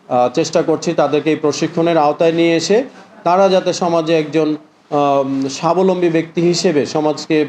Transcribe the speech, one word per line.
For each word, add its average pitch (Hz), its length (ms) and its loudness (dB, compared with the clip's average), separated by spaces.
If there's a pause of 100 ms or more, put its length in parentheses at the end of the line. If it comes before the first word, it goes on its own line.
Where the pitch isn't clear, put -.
আহ, 123 260 2
চেষ্টা 160 280 0
করছি 156 300 -2
তাদেরকে 151 380 0
এই 151 60 0
প্রশিক্ষণের 160 600 -2
আওতায় 151 340 2
নিয়ে 165 240 2
এসে 196 260 0 (420)
তারা 190 240 4
যাতে 185 240 0
সমাজে 165 460 0
একজন, 151 380 -2 (340)
আম, 139 580 0
স্বাবলম্বী 175 600 0
ব্যক্তি 160 320 -2
হিসেবে 165 460 0
সমাজকে, 151 640 -2